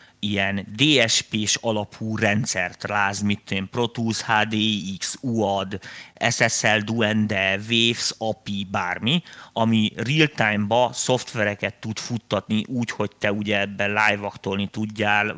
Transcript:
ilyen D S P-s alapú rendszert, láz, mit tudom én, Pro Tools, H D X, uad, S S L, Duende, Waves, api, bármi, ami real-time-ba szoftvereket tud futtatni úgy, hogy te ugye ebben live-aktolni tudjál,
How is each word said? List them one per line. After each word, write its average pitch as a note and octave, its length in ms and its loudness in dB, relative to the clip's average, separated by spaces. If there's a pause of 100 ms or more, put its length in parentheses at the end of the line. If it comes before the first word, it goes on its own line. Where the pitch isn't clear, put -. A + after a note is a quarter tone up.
(200)
ilyen G2 560 -2
D B2+ 320 6
S - 140 2
P-s G#2+ 400 -2
alapú A2 560 -4
rendszert, G#2 720 0
láz, G2+ 340 0
mit G2+ 240 0
tudom G2 180 -4
én, F#2+ 60 -10
Pro A#2+ 180 -2
Tools, A2+ 360 -2
H - 80 -4 (160)
D A2 80 -4 (420)
X, - 240 -4
uad, G2+ 580 -2 (500)
S - 180 0
S - 140 2
L, A2 160 4
Duende, G#2 840 2 (100)
Waves, A#2 480 2
api, G#2 540 -6
bármi, G2+ 520 0 (300)
ami A2+ 420 2
real-time-ba A#2 1000 2
szoftvereket G#2 840 -2
tud G#2+ 240 -8
futtatni G#2+ 680 -2
úgy, A#2+ 240 -4
hogy G#2 280 -4
te G#2 120 0
ugye G#2 280 0
ebben G2+ 280 -2
live-aktolni G2+ 800 0
tudjál, G#2+ 680 0